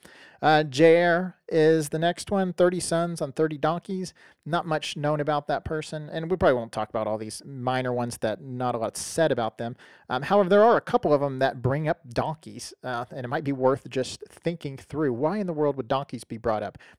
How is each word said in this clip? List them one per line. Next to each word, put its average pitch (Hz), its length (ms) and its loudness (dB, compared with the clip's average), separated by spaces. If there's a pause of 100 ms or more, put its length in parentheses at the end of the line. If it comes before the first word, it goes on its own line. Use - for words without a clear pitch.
(420)
Uh, 151 220 6
Jair 165 680 4 (120)
is 160 440 2
the 156 100 -4
next 175 320 -2
one, 190 200 0
thirty 180 280 2
sons 170 420 -4
on 143 80 -4
thirty 156 260 -2
donkeys. 170 580 -4 (300)
Not 165 220 -4
much 156 300 -4
known 151 240 0
about 147 260 -2
that 143 180 -4
person, 156 440 -8
and 165 200 -6
we 180 80 -2
probably 160 200 4
won't 113 160 -6
talk 107 160 -4
about 110 180 -4
all 107 120 -2
these 110 280 -12
minor 127 460 -4
ones 120 260 -4
that 110 240 -4
not 123 320 -4
a 120 40 -4
lot 110 180 -4
said - 340 0
about 117 280 -2
them. 117 180 -8 (320)
Um, 135 140 -4
however, 190 260 4
there 202 160 8
are 233 120 6
a 147 40 2
couple 185 340 2
of 139 60 4
them 139 180 -2
that 131 240 -2
bring 139 240 0
up 156 220 -2
donkeys, 120 720 -8
uh, 123 300 -6
and 139 120 -10
it 120 40 -8
might 147 160 -6
be 139 80 -2
worth 131 360 2
just 127 400 -6
thinking 156 480 -8
through, 143 360 -2
why 151 260 0
in 202 80 -2
the 175 60 -2
world 147 240 2
would 127 100 -6
donkeys 135 380 -4
be - 120 -10
brought 110 280 -2
up? 95 120 -10 (220)